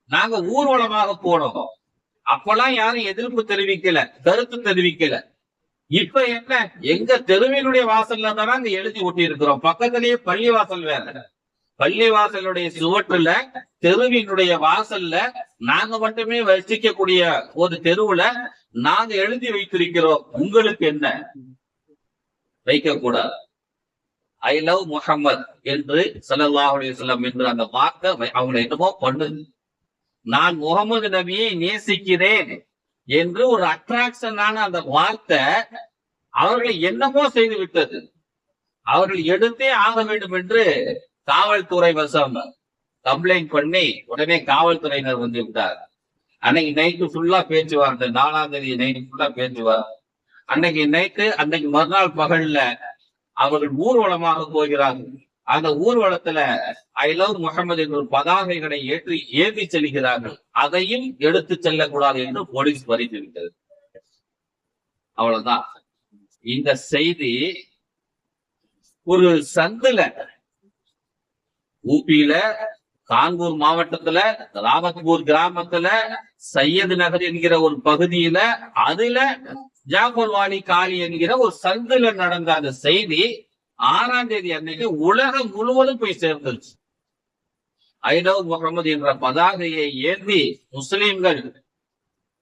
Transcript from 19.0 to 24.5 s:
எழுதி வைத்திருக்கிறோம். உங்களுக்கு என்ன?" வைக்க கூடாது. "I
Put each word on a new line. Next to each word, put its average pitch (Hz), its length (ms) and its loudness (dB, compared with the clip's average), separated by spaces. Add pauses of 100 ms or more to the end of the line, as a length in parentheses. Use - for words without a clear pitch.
எழுதி 233 320 -2
வைத்திருக்கிறோம். 175 840 0
உங்களுக்கு 202 540 2
என்ன?" 147 460 -2 (1300)
வைக்க 143 360 0
கூடாது. 120 340 -2 (1040)
"I 135 220 0